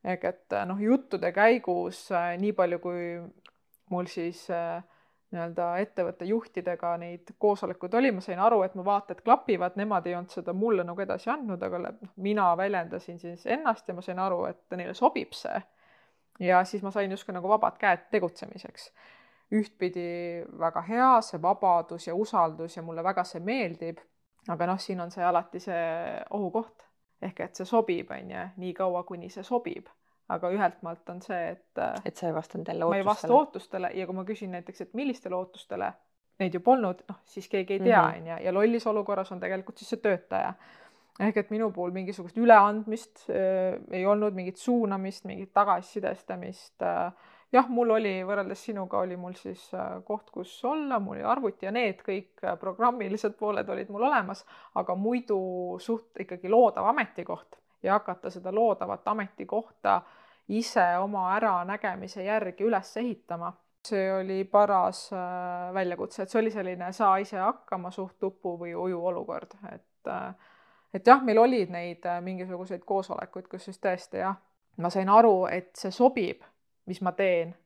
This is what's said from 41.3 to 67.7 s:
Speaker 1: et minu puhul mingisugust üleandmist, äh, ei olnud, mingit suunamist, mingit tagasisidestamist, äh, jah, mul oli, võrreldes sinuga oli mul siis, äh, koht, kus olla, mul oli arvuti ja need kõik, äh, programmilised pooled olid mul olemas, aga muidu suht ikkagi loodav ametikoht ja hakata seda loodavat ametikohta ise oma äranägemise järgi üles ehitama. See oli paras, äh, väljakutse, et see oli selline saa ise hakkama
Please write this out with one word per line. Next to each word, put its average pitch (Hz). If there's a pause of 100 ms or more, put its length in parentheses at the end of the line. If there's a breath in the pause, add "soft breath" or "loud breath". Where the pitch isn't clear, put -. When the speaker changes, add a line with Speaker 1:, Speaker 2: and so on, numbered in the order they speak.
Speaker 1:
et 202
minu 220
puhul 180
mingisugust 185
üleandmist, 220
äh, 190 (140)
ei 185
olnud, 208
mingit 185
suunamist, 196
mingit 190
tagasisidestamist, 185
äh, 175 (420 soft breath)
jah, 247
mul 240
oli, 202
võrreldes 196
sinuga 196
oli 180
mul 180
siis, -
äh, 185
koht, 208
kus -
olla, 277
mul 190
oli -
arvuti 233
ja 196
need 220
kõik, 196
äh, 180
programmilised 214
pooled 202
olid 196
mul 208
olemas, 214 (340 loud breath)
aga 185
muidu 185
suht -
ikkagi 180
loodav 220
ametikoht 196 (280)
ja 190
hakata 185
seda 185
loodavat 202
ametikohta 202 (480 soft breath)
ise 196
oma 190
äranägemise 190
järgi 196
üles 202
ehitama. 180 (320)
See 190
oli 190
paras, 190
äh, 180
väljakutse, 185
et 190
see 226
oli 220
selline 185
saa 196
ise 196
hakkama 185